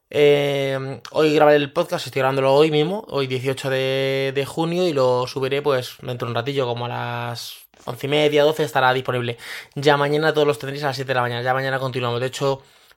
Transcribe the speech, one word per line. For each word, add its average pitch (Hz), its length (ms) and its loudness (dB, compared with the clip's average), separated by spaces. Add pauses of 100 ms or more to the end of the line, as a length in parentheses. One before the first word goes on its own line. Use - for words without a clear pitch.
Eh, 139 920 2 (100)
hoy 151 240 4
grabaré 151 220 6
el 143 140 -2
podcast, 170 360 -4
estoy 131 140 -4
grabándolo 135 340 2
hoy 156 160 6
mismo, 151 380 0
hoy 139 180 -4
dieciocho 131 420 -4
de, 135 640 -2
de 135 140 -2
junio, 170 400 -2
y 165 60 0
lo 127 340 2
subiré, 135 340 -2
pues, 135 400 -2
dentro 127 240 -8
de 120 60 -6
un 117 40 -6
ratillo, 135 300 -2
como 120 200 -4
a 120 40 -6
las 120 680 -8 (280)
once 127 220 -8
y - 20 -6
media, 147 340 4
doce 151 200 2
estará 131 280 2
disponible. 127 460 -2 (380)
Ya 143 200 4
mañana 147 380 2
todos 151 140 4
los 143 100 2
tendréis 139 260 -8
a 151 40 -2
las 135 80 -2
siete 131 140 -6
de 131 60 -2
la 123 60 2
mañana, 120 220 -2
ya 127 100 0
mañana 135 240 0
continuamos. 123 440 -2
De 127 40 0
hecho, 135 380 -2 (340)